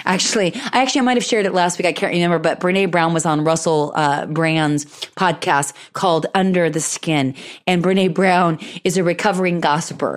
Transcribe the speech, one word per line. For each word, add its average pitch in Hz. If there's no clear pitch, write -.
actually, 185
I 247
actually, 269
I 254
might 247
have 220
shared 214
it 180
last 175
week. 180
I 170
can't 190
remember, 175
but 175
Brene 185
Brown 165
was 160
on 151
Russell, 160
uh, 147
Brand's 156
podcast 165
called 165
Under 185
the 160
Skin. 147
And 180
Brene 185
Brown 180
is 175
a 190
recovering 180
gossiper 147